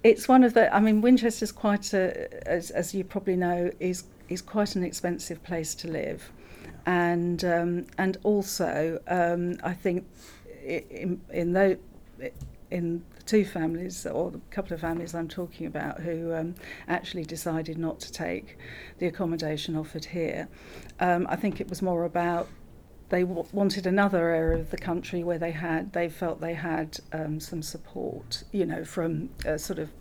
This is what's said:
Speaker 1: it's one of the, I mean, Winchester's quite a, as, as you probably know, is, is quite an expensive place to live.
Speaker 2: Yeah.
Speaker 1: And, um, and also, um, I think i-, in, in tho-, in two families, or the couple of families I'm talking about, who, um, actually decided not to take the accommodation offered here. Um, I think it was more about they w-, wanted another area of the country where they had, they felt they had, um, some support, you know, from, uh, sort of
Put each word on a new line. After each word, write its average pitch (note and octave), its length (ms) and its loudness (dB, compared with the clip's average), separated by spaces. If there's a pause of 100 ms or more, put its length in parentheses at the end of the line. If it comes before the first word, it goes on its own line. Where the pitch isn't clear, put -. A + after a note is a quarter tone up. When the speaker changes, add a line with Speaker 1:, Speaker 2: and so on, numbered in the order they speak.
Speaker 1:
it's A3 240 8
one B3+ 160 10
of A#3+ 100 6
the, A3 220 8
I G#3 60 8
mean, G#3+ 180 6
Winchester's A#3 540 4
quite G3+ 400 0
a, - 520 -2
as, E3+ 260 -2
as E3+ 220 -2
you F#3+ 120 -2
probably F#3+ 320 0
know, F3 420 2
is, F3+ 240 -2 (240)
is F3 140 -6
quite G#3 340 0
an F#3 80 2
expensive F3 600 -4
place E3 320 -4
to - 120 -10
live. - 420 -4 (360)
Speaker 2:
Yeah. - 60 -14 (160)
Speaker 1:
And, F3 580 2
um, F3 400 2 (120)
and F#3+ 260 2
also, F3 840 0
um, F3 560 2
I F3+ 80 -2
think F3+ 340 -2 (560)
i-, C#3 280 -4
in, F#3 320 -4 (100)
in F3 220 0
tho-, F#3+ 240 6 (920)
in E3+ 320 -2 (240)
two G#3 200 6
families, F3 600 -4
or F3 260 0
the - 80 -10 (120)
couple - 220 -4
of D#3+ 80 -6
families E3+ 340 -4
I'm E3 120 -4
talking E3+ 400 -8
about, D#3 340 -6
who, E3 320 -4
um, E3 220 -4 (320)
actually F3 380 -4
decided D#3+ 520 -4
not E3 240 -2
to - 100 -12
take - 460 -6 (420)
the F3+ 80 0
accommodation D#3+ 680 -2
offered D#3 300 -6
here. - 420 -4 (520)
Um, F3+ 300 4
I E3 60 2
think F#3+ 240 0
it F#3+ 100 -4
was F3 120 -6
more F3 240 2
about F3 420 0 (640)
they F3+ 120 4
w-, F3+ 300 0
wanted G3 340 2
another F#3 440 4
area E3 300 4
of D#3+ 120 -4
the - 60 -4
country F3 460 -2
where E3+ 140 0
they E3 140 -2
had, E3 420 -2
they F3 160 0
felt E3 320 -4
they E3 140 -2
had, D#3+ 440 -4 (140)
um, D#3 260 -4
some D#3+ 220 -6
support, - 880 -8
you F#3+ 140 2
know, E3 180 -4
from, E3 460 -2 (180)
uh, D#3 100 0
sort E3 220 -6
of D#3 100 -6 (120)